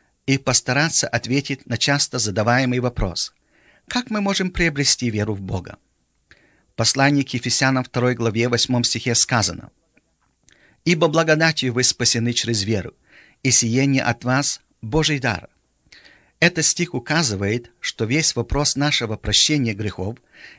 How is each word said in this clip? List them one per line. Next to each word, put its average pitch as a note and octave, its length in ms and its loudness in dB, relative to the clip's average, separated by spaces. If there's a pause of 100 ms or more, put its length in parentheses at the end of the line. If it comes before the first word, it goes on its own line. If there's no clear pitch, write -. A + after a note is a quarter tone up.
(260)
и C3+ 120 2
постараться C3+ 720 0
ответить B2+ 600 -4
на A#2 100 -4
часто C#3+ 400 0
задаваемый A#2+ 640 0
вопрос: G#2+ 540 -4 (540)
как B3 220 -4
мы G#3+ 120 -2
можем F#3+ 300 0
приобрести C#3+ 580 0
веру G#2 260 0
в G2+ 60 -6
Бога? F#2+ 360 -6 (920)
В - 40 -20
послании C#3 480 2
к - 100 -10
Ефесянам, C3 500 0
второй B2 320 0
главе, A#2 320 0
восьмом A#2+ 380 2
стихе A#2+ 280 -2
сказано: G2+ 560 0 (1160)
"Ибо E3+ 240 2
благодатью D#3 640 2
вы B2 100 2
спасены A#2+ 480 0
через G#2+ 320 -2
веру, G#2 320 -2 (480)
и C3 80 0
сие B2 340 2
не C3+ 140 4
от - 240 -2
вас, C3 380 0 (200)
Божий D3 380 0
дар". A#2+ 300 -2 (920)
Этот E3 260 2
стих - 300 -2
указывает, A#2 720 -2 (100)
что - 260 -6
весь D3+ 300 0
вопрос C#3 400 -2
нашего C3+ 400 0
прощения A2+ 600 0
грехов G2+ 420 -6 (420)